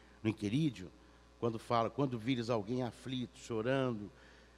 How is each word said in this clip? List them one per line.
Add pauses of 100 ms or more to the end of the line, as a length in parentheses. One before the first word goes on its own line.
(220)
no
Inquerídio, (480)
quando
fala,
"Quando
vires
alguém
aflito,
chorando, (460)